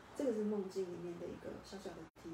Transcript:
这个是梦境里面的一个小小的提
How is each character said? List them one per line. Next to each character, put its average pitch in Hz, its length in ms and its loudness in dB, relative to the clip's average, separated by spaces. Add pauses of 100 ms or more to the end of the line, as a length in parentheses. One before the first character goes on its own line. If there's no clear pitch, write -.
(160)
这 294 80 4
个 247 80 8
是 214 100 4
梦 208 260 4
境 190 140 2
里 175 200 -2
面 175 180 -2
的 175 60 -4
一 - 180 -4
个 - 80 -6 (100)
小 - 160 -10
小 196 120 -6
的 160 60 -6 (260)
提 165 120 -6